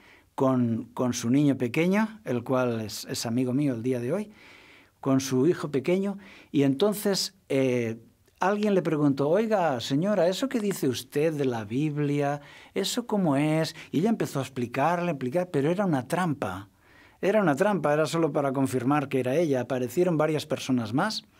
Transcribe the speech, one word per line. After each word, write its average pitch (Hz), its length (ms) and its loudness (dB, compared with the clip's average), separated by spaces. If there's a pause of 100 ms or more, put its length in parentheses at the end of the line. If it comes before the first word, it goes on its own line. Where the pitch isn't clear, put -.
(340)
con, 123 600 2
con 123 200 0
su 120 160 -4
niño 139 280 4
pequeño, 175 640 0
el 123 220 -4
cual 127 340 0
es, 107 300 -8
es - 160 -6
amigo 123 260 -2
mío 139 220 0
el 113 100 -8
día 123 160 -2
de 120 140 -4
hoy, 208 180 -4 (720)
con 135 180 2
su 131 260 2
hijo 165 260 0
pequeño, 190 460 0 (360)
y 139 100 4
entonces, 196 720 0 (140)
eh, 123 500 0 (400)
alguien 208 340 0
le 185 80 4
preguntó, 147 460 2
"Oiga, 175 540 2
señora, 175 480 0
¿eso 190 180 -2
que 254 140 -2
dice 190 260 -2
usted 147 460 -2
de 143 100 -2
la 117 220 -2
Biblia, 143 760 -2 (340)
eso 196 320 -4
cómo 185 300 2
es?". 156 400 0 (160)
Y 135 80 0
ella 202 100 2
empezó 165 300 -2
a 135 40 -2
explicarle, 147 680 -2
explicar, 143 400 -2
pero 143 180 0
era 185 160 0
una 143 220 0
trampa. 123 600 -4 (520)
Era 208 200 2
una 156 140 4
trampa, 156 380 2
era 156 120 2
solo 151 280 0
para 139 180 0
confirmar 135 560 0
que 135 140 0
era 127 160 0
ella. 143 240 2
Aparecieron 135 560 0
varias 151 280 0
personas 120 480 -2
más 190 300 -2 (160)